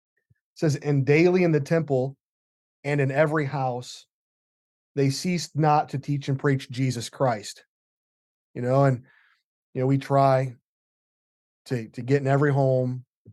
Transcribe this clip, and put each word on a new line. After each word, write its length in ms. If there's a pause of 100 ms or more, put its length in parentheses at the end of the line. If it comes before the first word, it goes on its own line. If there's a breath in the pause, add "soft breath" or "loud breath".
(300)
It 280
says, 180
"And 280
daily 400
in 80
the 80
temple 560 (680)
and 160
in 100
every 340
house, 640 (880)
they 160
ceased 460
not 340
to 80
teach 300
and 100
preach 320
Jesus 380
Christ." 560 (880)
You 80
know, 220
and, 180 (720 soft breath)
you 60
know, 60
we 120
try 560 (1120)
to, 220
to 140
get 200
in 40
every 260
home 520 (280)